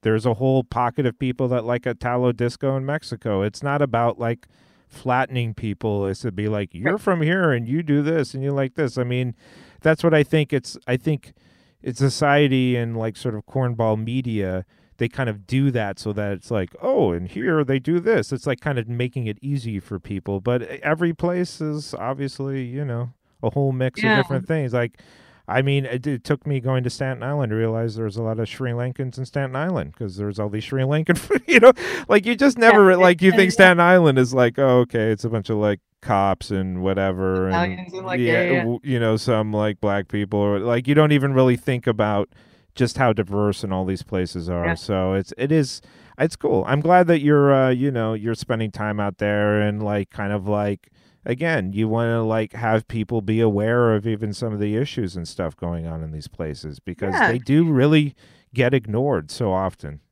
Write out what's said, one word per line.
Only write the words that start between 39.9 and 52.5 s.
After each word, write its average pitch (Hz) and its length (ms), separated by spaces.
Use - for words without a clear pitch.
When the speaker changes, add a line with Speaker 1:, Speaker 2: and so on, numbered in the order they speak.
Speaker 1:
people, 104 320
or, 101 220
like, 120 260
you 143 80
don't 151 180
even 139 220
really 127 220
think 123 320
about 104 400
just 120 200
how 127 160
diverse 101 520
and 98 80
all 92 120
these 92 200
places 90 440
are. 87 180
Speaker 2:
Yeah. 85 80
Speaker 1:
So 95 400
it's, 95 220
it 139 140
is, 151 320
it's 160 180
cool. - 320
I'm 143 120
glad 175 280
that 165 120
you're, 143 320
uh, 131 180
you 127 200
know, 113 240
you're 110 220
spending 113 340
time 107 300
out 101 180
there 104 420
and, 104 220
like, 104 260
kind 101 240
of, 98 140
like, 104 420
again, 127 480
you 107 140
wanna, 117 380
like, 110 300